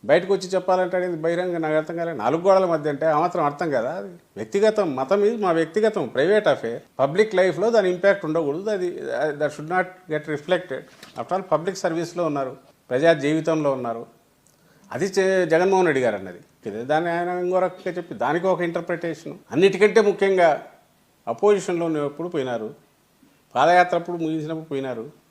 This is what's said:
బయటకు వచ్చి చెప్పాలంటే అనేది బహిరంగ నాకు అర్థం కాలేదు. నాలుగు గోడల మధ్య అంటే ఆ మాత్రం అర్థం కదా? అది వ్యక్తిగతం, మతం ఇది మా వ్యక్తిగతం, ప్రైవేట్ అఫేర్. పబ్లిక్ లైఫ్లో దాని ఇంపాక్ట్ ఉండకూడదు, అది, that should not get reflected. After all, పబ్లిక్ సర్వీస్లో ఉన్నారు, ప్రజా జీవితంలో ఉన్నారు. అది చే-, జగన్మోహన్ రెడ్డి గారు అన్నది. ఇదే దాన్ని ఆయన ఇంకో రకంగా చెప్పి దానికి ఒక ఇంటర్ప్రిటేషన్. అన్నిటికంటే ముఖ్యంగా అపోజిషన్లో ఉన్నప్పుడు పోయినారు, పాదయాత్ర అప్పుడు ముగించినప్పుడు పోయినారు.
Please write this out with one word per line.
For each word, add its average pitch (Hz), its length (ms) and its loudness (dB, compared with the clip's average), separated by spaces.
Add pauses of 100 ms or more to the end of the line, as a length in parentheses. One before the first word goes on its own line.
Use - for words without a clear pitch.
బయటకు 180 280 4
వచ్చి 180 160 -4
చెప్పాలంటే 185 480 0
అనేది 180 200 -2
బహిరంగ 170 400 -2
నాకు 156 180 -2
అర్థం 156 200 -2
కాలేదు. 170 220 -6
నాలుగు 123 240 0
గోడల 190 240 4
మధ్య 156 240 0
అంటే 139 160 -2
ఆ 151 140 4
మాత్రం 175 240 0
అర్థం 147 280 -2
కదా? 123 200 -2
అది 196 160 -10
వ్యక్తిగతం, 190 880 -2
మతం 165 280 2
ఇది 226 140 2
మా 196 140 0
వ్యక్తిగతం, 165 560 0
ప్రైవేట్ 185 400 2
అఫేర్. 117 340 -2 (180)
పబ్లిక్ 170 360 2
లైఫ్లో 185 340 2
దాని 214 200 4
ఇంపాక్ట్ 190 360 2
ఉండకూడదు, 160 440 -2
అది, 180 300 -4 (360)
that 147 120 -2
should 151 220 -8
not 185 160 0 (300)
get 151 200 -6
reflected. 147 420 -2 (420)
After 117 140 -6
all, 190 80 -2
పబ్లిక్ 180 360 -2
సర్వీస్లో 170 480 -2
ఉన్నారు, 139 320 -4 (320)
ప్రజా 151 240 4
జీవితంలో 151 580 0
ఉన్నారు. 117 340 -6 (840)
అది 143 140 -4
చే-, 190 440 2
జగన్మోహన్ 185 360 4
రెడ్డి 139 160 2
గారు 113 140 2
అన్నది. 92 240 -10 (260)
ఇదే 107 180 -8
దాన్ని 156 280 0
ఆయన 175 160 -2
ఇంకో 180 320 -2
రకంగా 180 380 -4
చెప్పి 165 160 -10
దానికి 160 340 -2
ఒక 180 140 0
ఇంటర్ప్రిటేషన్. 170 760 -6 (140)
అన్నిటికంటే 196 500 4
ముఖ్యంగా 190 640 2 (640)
అపోజిషన్లో 175 580 2
ఉన్నప్పుడు 151 420 -4
పోయినారు, 123 480 -4 (800)
పాదయాత్ర 175 420 4
అప్పుడు 170 200 -6
ముగించినప్పుడు 160 480 -4
పోయినారు. 135 460 -6 (200)